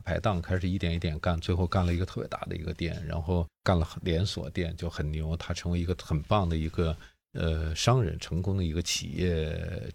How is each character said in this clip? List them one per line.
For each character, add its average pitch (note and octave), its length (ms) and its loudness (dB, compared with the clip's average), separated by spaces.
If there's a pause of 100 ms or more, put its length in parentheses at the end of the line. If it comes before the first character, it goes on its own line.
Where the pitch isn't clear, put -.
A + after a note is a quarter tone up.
排 E2 160 0
档 F#2 220 2
开 F#2 180 0
始 F#2 80 0
一 F#2 100 2
点 E2+ 160 0
一 E2+ 60 0
点 E2 220 0
干， F2 180 2
最 F2+ 160 0
后 F2 100 2
干 F2+ 200 2
了 F2 80 4
一 E2+ 40 2
个 F2+ 80 0
特 - 140 -6
别 - 80 -4
大 - 100 -6 (120)
的 F2+ 60 -4
一 E2+ 60 -6
个 D#2+ 120 -4
店， E2 340 -4
然 E2 120 -2
后 E2 280 2 (160)
干 F#2 160 6
了 D#2+ 80 2 (140)
连 F2 240 4
锁 - 240 -4
店， E2+ 260 -2
就 E2 140 -4
很 D2+ 200 -2
牛， D#2 280 -2
他 - 160 -4
成 E2+ 180 -2
为 F2 80 2
一 F2 60 0
个 F2+ 180 0
很 D#2 200 0
棒 G2+ 240 2
的 E2+ 80 2
一 D#2+ 140 0
个， E2 260 0 (380)
呃， D#2+ 400 0
商 A#2+ 300 4
人， D#2+ 160 -2
成 E2 220 -2
功 F#2+ 140 0
的 G2 80 2
一 E2 80 0
个 E2 100 0
企 - 300 -4
业 E2 840 -2